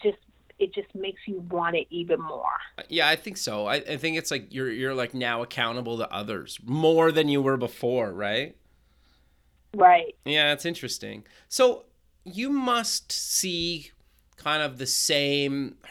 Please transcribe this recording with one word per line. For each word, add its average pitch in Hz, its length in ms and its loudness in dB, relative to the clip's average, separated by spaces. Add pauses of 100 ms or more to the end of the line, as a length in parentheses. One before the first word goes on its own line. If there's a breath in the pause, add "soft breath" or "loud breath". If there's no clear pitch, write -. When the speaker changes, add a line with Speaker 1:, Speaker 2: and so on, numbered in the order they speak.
Speaker 1:
just, 208 160 0 (400)
it 190 180 0
just 196 180 -8
makes 190 340 -8
you 190 120 -6 (100)
want 175 260 -2
it 160 140 -2
even 170 320 -2
more. 156 360 -4 (300)
Speaker 2:
Yeah, 160 200 2
I 160 80 4
think 190 220 -8
so. 104 280 -4
I, 110 120 0
I 151 200 -6
think 160 200 -2
it's 160 120 -6
like 135 240 -6
you're, 131 180 -4
you're, 131 220 -4
like, 123 220 -4
now 120 260 -2
accountable 117 560 -4
to - 140 -4
others 101 520 -8
more 160 480 6
than 151 180 4
you 139 120 4
were 135 160 2
before, 120 560 -2
right? 104 420 -4 (1200)
Speaker 1:
Right. 180 480 8
Speaker 2:
Yeah, 147 260 4
that's 147 160 -2
interesting. 107 580 -8 (260 soft breath)
So 254 360 4 (400)
you 214 260 -6
must 247 600 0
see 170 760 -4 (480)
kind 151 240 0
of 135 160 -4
the 131 80 -6
same 143 920 0 (140)